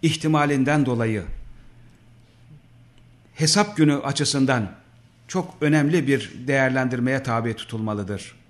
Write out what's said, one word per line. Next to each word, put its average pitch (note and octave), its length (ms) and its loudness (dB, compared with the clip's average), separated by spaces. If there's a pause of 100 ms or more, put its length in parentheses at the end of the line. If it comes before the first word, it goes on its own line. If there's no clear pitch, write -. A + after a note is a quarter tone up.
ihtimalinden D3 840 2
dolayı A2+ 360 0 (2000)
hesap G3+ 420 2
günü D3+ 200 4
açısından C3+ 720 0 (580)
çok F3+ 320 -4
önemli D3+ 460 2
bir C3+ 260 0 (140)
değerlendirmeye C3 760 0
tabi A#2 320 -2
tutulmalıdır. G#2 800 -6 (160)